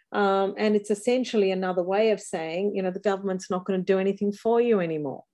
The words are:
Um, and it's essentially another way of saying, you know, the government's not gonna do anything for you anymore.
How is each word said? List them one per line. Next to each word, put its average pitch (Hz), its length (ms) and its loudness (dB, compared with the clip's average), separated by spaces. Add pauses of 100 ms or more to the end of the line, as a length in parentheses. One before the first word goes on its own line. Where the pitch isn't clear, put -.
(120)
Um, 196 440 2
and 214 200 2
it's 202 160 0
essentially 233 580 0
another 185 320 -2
way 208 300 2
of 196 80 -2
saying, 180 560 -4
you 190 60 -2
know, 185 100 -2
the 190 80 -8
government's 190 500 -2
not 185 140 -2
gonna 190 180 0
do 190 160 4
anything 196 340 0
for 226 280 0
you 233 180 4
anymore. 156 560 -4